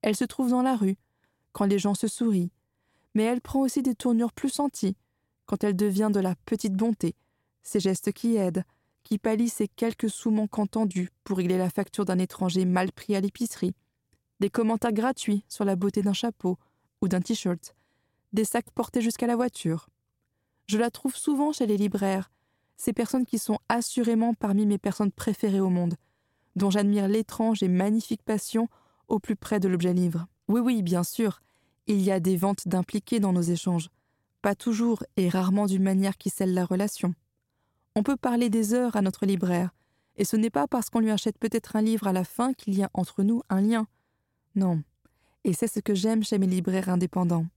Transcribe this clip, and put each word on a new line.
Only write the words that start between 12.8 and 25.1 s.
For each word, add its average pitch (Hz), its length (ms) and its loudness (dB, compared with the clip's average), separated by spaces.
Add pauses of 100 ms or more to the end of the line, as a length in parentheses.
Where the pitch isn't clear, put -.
pris - 240 -4
à 190 40 0
l'épicerie, 196 540 -4 (680)
des 196 100 0
commentaires 226 420 0
gratuits 214 560 0
sur - 160 -4
la 196 120 2
beauté 196 260 0
d'un 202 100 2
chapeau 196 460 -2 (440)
ou 196 60 0
d'un 180 120 0
t-shirt, 180 540 -4 (580)
des 214 120 0
sacs - 260 -4
portés - 300 -2
jusqu'à 233 260 0
la 240 100 2
voiture. 202 520 -2 (800)
Je 214 120 0
la 240 120 2
trouve - 260 -6
souvent 294 360 0
chez 269 140 0
les 208 100 2
libraires, 196 540 0 (460)
ces - 160 -2
personnes 240 340 -2
qui 233 120 -4
sont 214 200 -2 (100)
assurément 233 680 0
parmi 208 320 2
mes 202 120 2
personnes 196 340 -2